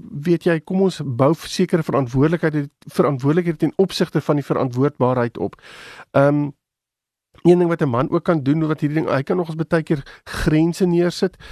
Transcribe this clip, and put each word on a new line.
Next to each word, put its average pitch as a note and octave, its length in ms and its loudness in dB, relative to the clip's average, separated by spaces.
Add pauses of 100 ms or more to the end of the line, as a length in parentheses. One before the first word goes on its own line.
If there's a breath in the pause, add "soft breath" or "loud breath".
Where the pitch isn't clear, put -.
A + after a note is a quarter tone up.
(120)
weet D#3+ 320 -2
jy, E3+ 160 2
kom F#3 220 -2
ons F#3 220 0
bou C#3 360 2
sekere F3 440 -2
verantwoordelikheid, C#3+ 880 0 (180)
verantwoordelikheid D3+ 720 0
ten - 160 0
opsigte F3+ 460 -2
van D3+ 140 0
die C#3+ 100 -2
verantwoordbaarheid B2+ 920 0
op. - 240 -6 (500 loud breath)
Ehm, C#3+ 380 2 (920)
een F3 160 6
ding F3 100 2
wat E3 140 -2
'n D3 80 0
man A#2+ 200 0
ook E3 140 -2
kan D#3+ 200 0
doen, D3+ 240 0
wat D3+ 120 -2
hierdie D3+ 220 -2
ding, - 80 -2
hy C3+ 140 0
kan - 140 -2
nogals E3 180 -4
baie E3 280 -2
keer - 400 -6
grense D#3+ 640 0
neersit F3 520 0 (140)